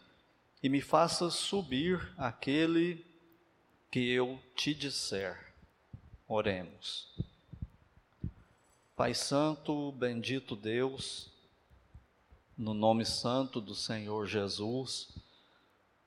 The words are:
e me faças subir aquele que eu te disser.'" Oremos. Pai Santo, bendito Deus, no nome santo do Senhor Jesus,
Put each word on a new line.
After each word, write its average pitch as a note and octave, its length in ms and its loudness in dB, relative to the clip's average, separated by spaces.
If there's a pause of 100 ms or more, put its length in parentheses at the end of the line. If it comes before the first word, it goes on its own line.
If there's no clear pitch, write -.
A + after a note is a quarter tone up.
(600)
e C3 60 2
me C3+ 140 4
faças E3 540 4
subir E3+ 840 0
aquele E3 880 2 (840)
que B2 220 2
eu B2+ 260 2 (160)
te - 200 0
disser.'" G2+ 800 -4 (760)
Oremos. G2+ 880 -2 (1800)
Pai B2 200 2
Santo, D3 800 0
bendito B2 640 -2
Deus, B2 760 -2 (1300)
no A2 160 -2
nome A2 320 6
santo B2+ 560 0
do G#2 120 -8
Senhor G#2+ 540 -4
Jesus, G#2 880 -2 (880)